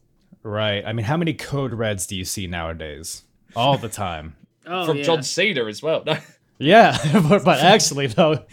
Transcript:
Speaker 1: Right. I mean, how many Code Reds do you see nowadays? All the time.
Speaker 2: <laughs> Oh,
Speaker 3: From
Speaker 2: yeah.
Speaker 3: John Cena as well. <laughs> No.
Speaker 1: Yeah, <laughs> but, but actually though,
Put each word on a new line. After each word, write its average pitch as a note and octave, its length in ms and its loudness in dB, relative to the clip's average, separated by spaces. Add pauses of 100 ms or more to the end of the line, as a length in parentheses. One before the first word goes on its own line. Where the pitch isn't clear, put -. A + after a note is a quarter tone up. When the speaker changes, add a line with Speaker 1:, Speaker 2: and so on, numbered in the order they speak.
(420)
Speaker 1:
Right. G#2 440 -4
I A2 80 -6
mean, A2+ 120 -4
how D3 120 -2
many E3 160 -2
Code C3+ 400 -6
Reds G#2+ 320 -4
do G2+ 120 -10
you F2+ 80 -8
see F#2 220 -8
nowadays? E2 760 -10 (320)
All C3 220 2
the G#2+ 120 -8
time. D#2+ 520 -8
Speaker 2:
<laughs> - 40 -20 (200)
Oh, F3 200 -6
Speaker 3:
From D#3 120 -2
Speaker 2:
yeah. C#3+ 60 -6
Speaker 3:
John D#3 200 0
Cena E3 420 -2
as G#2+ 180 -10
well. D3+ 200 -2
<laughs> - 40 -6
No. D3+ 100 -2 (400)
Speaker 1:
Yeah, D#3+ 400 6 (140)
<laughs> E3+ 160 4
but, F3+ 160 4
but D3+ 160 4
actually C#3+ 480 4
though, D#3 460 2